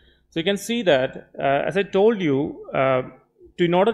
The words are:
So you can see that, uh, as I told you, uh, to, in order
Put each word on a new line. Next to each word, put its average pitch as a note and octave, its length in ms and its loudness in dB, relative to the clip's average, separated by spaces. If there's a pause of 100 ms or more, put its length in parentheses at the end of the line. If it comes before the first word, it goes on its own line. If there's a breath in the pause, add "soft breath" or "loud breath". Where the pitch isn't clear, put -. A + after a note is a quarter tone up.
(300 soft breath)
So E3 100 -6
you D#3+ 40 -2
can G3+ 140 0
see A#3 240 -4
that, C3+ 560 0
uh, C#3+ 260 0
as - 120 -4
I G3+ 80 0
told G3 360 2
you, E3 540 -2
uh, C3 280 0 (540)
to, F3+ 80 0
in E3+ 80 2
order G3 220 4